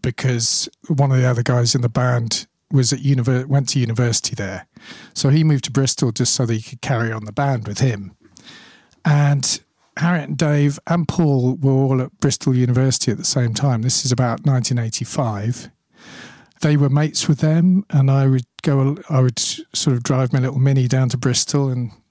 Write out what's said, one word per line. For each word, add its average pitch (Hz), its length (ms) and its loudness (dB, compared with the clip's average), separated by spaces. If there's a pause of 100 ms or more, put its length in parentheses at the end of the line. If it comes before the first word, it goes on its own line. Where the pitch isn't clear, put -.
because - 680 -2 (180)
one 139 240 2
of 127 60 2
the 127 80 2
other 120 180 2
guys 120 320 2
in 127 60 0
the 120 80 0
band 120 560 0 (260)
was 131 200 2
at 135 80 -4
univer-, 131 460 0
went 139 240 0
to 139 100 0
university 117 560 0
there. 98 320 -8 (460)
So - 160 0
he 156 140 4
moved 147 220 2
to 127 60 -8
Bristol 131 400 0
just 113 240 -2
so 127 100 0
that 113 80 -2
he 107 80 -4
could - 200 -16
carry 117 300 -2
on 110 140 -10
the 107 60 -12
band 127 360 -2
with 104 120 -8
him. 104 360 -2 (920)
And 143 540 2 (380)
Harriet 160 320 -2
and 147 80 -6
Dave 147 500 0
and 170 200 0
Paul 135 480 2
were 139 160 2
all 131 300 2
at - 180 -10
Bristol 135 360 0
University 123 560 2
at 104 60 -2
the - 80 -10
same 120 280 0
time. 120 300 0
This 131 220 0
is 123 60 0
about 120 340 0
nineteen 127 340 0
eighty-five. 113 920 -4 (920)
They 151 160 2
were 139 120 2
mates 147 380 0
with 151 120 2
them, 180 500 2
and 135 200 4
I 135 180 4
would 131 180 2 (180)
go, 139 340 2 (120)
I 143 100 2
would 127 200 2
sort - 560 -2
of 120 80 -4
drive 131 300 0
my 135 60 2
little 131 200 -2
Mini 135 280 2
down 131 220 2
to 127 80 -4
Bristol 135 520 0
and 123 220 -4 (200)